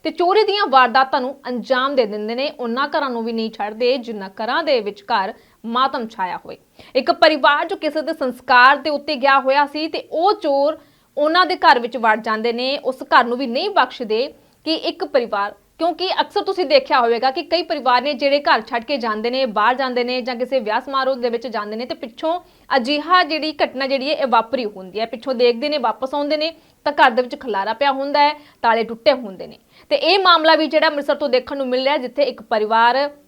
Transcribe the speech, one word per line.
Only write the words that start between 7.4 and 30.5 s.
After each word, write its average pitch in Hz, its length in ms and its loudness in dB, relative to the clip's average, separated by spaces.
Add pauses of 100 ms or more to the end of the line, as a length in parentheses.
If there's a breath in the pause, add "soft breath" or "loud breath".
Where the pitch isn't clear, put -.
ਜੋ 370 80 -6
ਕਿਸੇ 311 260 -4
ਦੇ 294 100 -4
ਸੰਸਕਾਰ 262 640 4
ਦੇ 285 140 -4
ਉੱਤੇ 294 240 -4
ਗਿਆ 269 260 4
ਹੋਇਆ 269 260 2
ਸੀ 302 220 -6
ਤੇ 311 220 -8
ਉਹ 339 220 2
ਚੋਰ 294 460 0 (380 soft breath)
ਉਹਨਾਂ 320 300 2
ਦੇ 370 100 -2
ਘਰ 320 220 6
ਵਿੱਚ 240 180 -6
ਵੜ 226 240 2
ਜਾਂਦੇ 226 320 -2
ਨੇ, 262 260 -4
ਉਸ 254 240 -6
ਘਰ 277 220 4
ਨੂੰ 240 140 -4
ਵੀ 277 80 -4
ਨਹੀਂ 302 240 -4
ਬਖਸ਼ਦੇ 254 600 -2 (320 soft breath)
ਕਿ 320 100 -2
ਇੱਕ - 300 -6
ਪਰਿਵਾਰ, 214 500 -2 (240)
ਕਿਉਂਕਿ 349 300 -4 (120)
ਅਕਸਰ - 220 -2
ਤੁਸੀਂ 370 220 -4
ਦੇਖਿਆ 262 360 2
ਹੋਵੇਗਾ 233 300 0
ਕਿ 311 120 -6
ਕਈ 339 200 -2
ਪਰਿਵਾਰ 254 400 0
ਨੇ 294 120 -2
ਜਿਹੜੇ 277 260 2
ਘਰ 294 200 2
ਛੱਡ 226 240 -4
ਕੇ - 120 -2
ਜਾਂਦੇ 220 340 -4
ਨੇ, 262 160 -2
ਬਾਹਰ 233 280 2
ਜਾਂਦੇ 247 300 -2
ਨੇ 254 180 -2
ਜਾਂ 240 140 -6
ਕਿਸੇ 254 240 -2
ਵਿਆਹ 214 200 -2
ਸਮਾਰੋਹ 262 360 -2
ਦੇ 240 140 -2
ਵਿੱਚ 233 160 -6
ਜਾਂਦੇ 214 300 -6
ਨੇ 240 100 -8
ਤੇ 330 80 -10
ਪਿੱਛੋਂ 320 460 -6 (360 soft breath)
ਅਜਿਹਾ 294 480 2
ਜਿਹੜੀ 302 300 -4 (100)
ਘਟਨਾ 269 220 -4
ਜਿਹੜੀ 269 240 -2
ਹੈ 302 40 0
ਇਹ 269 120 -2
ਵਾਪਰੀ 226 380 0
ਹੁੰਦੀ 190 360 -10
ਹੈ। 226 60 -2
ਪਿੱਛੋਂ 254 280 -8
ਦੇਖਦੇ 240 340 2
ਨੇ, 294 100 -2
ਵਾਪਸ 254 360 -4
ਆਉਂਦੇ 294 220 -2
ਨੇ 311 160 -2 (320 soft breath)
ਤਾਂ 294 80 0
ਘਰ 294 180 6
ਦੇ 240 120 0
ਵਿੱਚ 247 180 -8
ਖਲਾਰਾ 202 320 -4
ਪਿਆ 277 200 0
ਹੁੰਦਾ 285 280 0
ਹੈ, 294 140 4 (280 loud breath)
ਤਾਲੇ 226 220 2
ਟੁੱਟੇ 233 280 0
ਹੁੰਦੇ 220 340 -6
ਨੇ। 151 120 -20 (300 soft breath)
ਤੇ 294 80 0
ਇਹ 359 220 4
ਮਾਮਲਾ 330 360 6